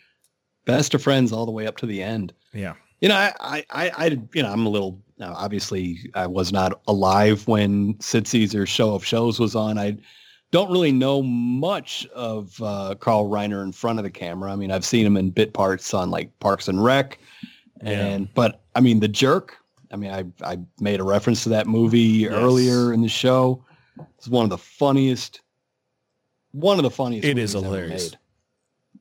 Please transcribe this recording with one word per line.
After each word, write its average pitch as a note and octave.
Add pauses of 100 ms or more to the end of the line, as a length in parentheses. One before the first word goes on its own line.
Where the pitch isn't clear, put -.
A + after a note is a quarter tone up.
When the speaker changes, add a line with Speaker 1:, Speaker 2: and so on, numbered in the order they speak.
(640)
Speaker 1:
best C#3+
of C3
friends C3
all A2+
the A2+
way A2
up A2
to B2
the G2
end. G#2 (220)
Speaker 2:
Yeah. F#2+ (300)
Speaker 1:
You G3
know, G3+
I, G3
I, -
I, E3+
I, D#3 (280)
you D#3+
know, G#2+
I'm A2
a A2
little, G2 (200)
now, F2+
obviously, F#2
I F#2
was F2+
not F#2
alive G2+
when G#2
Sid A2
Caesar's G#2+
Show G#2+
of F#2+
Shows A#2
was A2
on. G#2+
I G#2 (540)
don't F3+
really F3
know C3+
much B2+
of, A2
uh, G2
Carl G#2+
Reiner G#2
in F#2+
front A#2
of G#2
the F#2+
camera. F#2
I G2
mean, G2
I've F#2+
seen A#2
him G2+
in F#2+
bit G#2+
parts F#2+
on, F2+
like, E2 (100)
Parks G2
and F#2+
Rec. C3 (680)
Speaker 2:
Yeah. G#2
Speaker 1:
And, G2
but, A2+ (120)
I A#2
mean, A#2
The G#2+
Jerk, C3+ (340)
I G#2+
mean, G2+
I, F#2+ (180)
I F2+ (220)
made G2+
a F#2+
reference G#2
to A2+
that G#2+
movie A2+
Speaker 2:
Yes. A2
Speaker 1:
earlier B2
in A2+
the A2
show. B2+ (540)
It's -
one A#2+
of G#2+
the F2+
funniest, C3+ (1120)
one F#3
of D#3
the B2
funniest A#2+
Speaker 2:
It C#3+
Speaker 1:
movies A2
Speaker 2:
is G#2
Speaker 1:
ever F#2+
Speaker 2:
hilarious. F2 (840)